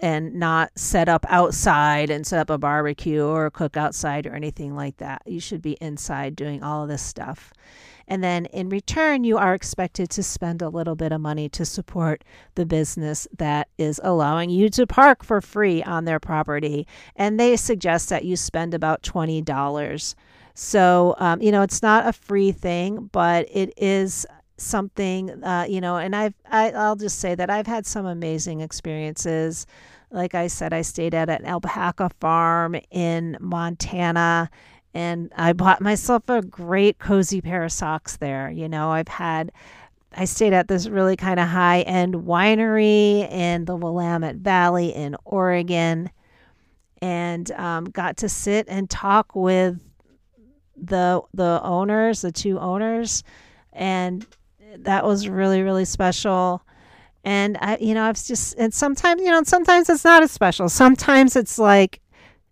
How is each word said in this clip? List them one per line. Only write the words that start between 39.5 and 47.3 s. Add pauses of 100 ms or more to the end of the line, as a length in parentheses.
I
stayed
at
this
really
kinda
high-end
winery
in
the
Willamette
Valley
in
Oregon, (920)
and,